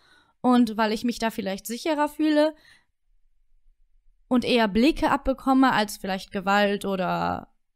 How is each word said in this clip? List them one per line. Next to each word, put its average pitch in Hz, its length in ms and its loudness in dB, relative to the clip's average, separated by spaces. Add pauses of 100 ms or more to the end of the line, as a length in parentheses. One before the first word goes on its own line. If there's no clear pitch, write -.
(400)
und 240 360 2
weil 220 160 0
ich 226 120 -4
mich 240 140 -4
da 226 120 -2
vielleicht 196 360 -8
sicherer 294 420 -2
fühle 302 460 2 (1700)
und 247 160 0
eher 226 240 2
Blicke 285 420 2
abbekomme 269 600 2
als 208 240 -2
vielleicht 190 340 -8
Gewalt 202 540 0
oder 175 720 -4 (220)